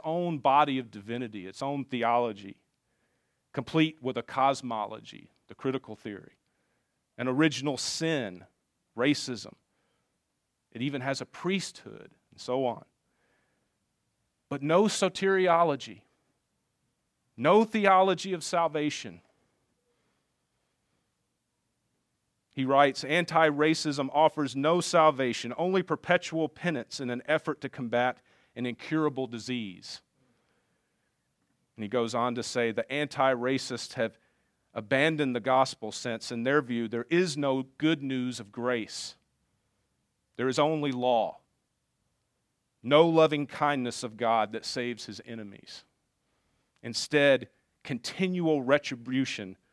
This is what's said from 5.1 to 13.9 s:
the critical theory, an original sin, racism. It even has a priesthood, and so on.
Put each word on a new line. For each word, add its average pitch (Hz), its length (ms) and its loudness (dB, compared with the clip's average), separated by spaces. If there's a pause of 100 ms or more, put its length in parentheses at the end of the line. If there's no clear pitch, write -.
the - 80 -20
critical 131 420 -6
theory, - 420 -14 (760)
an 123 120 -4
original 139 480 0
sin, 131 680 -4 (520)
racism. 127 580 -2 (1160)
It 117 100 -10
even 139 200 -6
has 135 180 -4
a - 60 -10
priesthood, - 840 -6 (220)
and - 80 -20
so 127 260 -2
on. 117 180 -6 (1600)